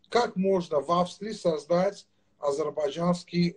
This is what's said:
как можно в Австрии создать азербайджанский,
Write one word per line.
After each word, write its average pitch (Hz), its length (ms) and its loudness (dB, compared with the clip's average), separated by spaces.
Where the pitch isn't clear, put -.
как - 280 0
можно 185 420 0
в 147 120 -2
Австрии 180 420 0
создать 175 760 0
азербайджанский, 156 1160 0